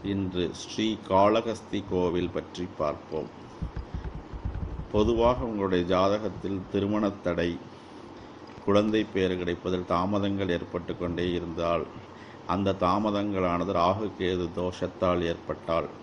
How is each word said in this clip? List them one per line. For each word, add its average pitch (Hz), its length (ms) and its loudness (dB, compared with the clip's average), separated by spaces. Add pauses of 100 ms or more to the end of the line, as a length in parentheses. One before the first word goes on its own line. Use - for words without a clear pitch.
இன்று 90 500 0
ஸ்ரீ 110 440 -2 (120)
காளகஸ்தி 104 800 4
கோவில் 90 400 2
பற்றி 82 380 -6 (100)
பார்ப்போம். 76 520 -2 (1600)
பொதுவாக 117 520 4
உங்களுடைய 98 400 2
ஜாதகத்தில் 95 760 2 (120)
திருமணத் 101 520 0
தடை, 87 340 0 (1080)
குழந்தை 107 480 6
பேறு 92 240 2
கிடைப்பதில் 90 480 -2
தாமதங்கள் 98 640 0
ஏற்பட்டு 85 480 -2
கொண்டே 87 340 0
இருந்தால், 85 540 0 (640)
அந்த 95 320 2
தாமதங்களானது 95 920 2
ராகு 95 360 4 (100)
கேது 90 360 0
தோஷத்தால் 90 680 0
ஏற்பட்டால் 82 680 -2 (140)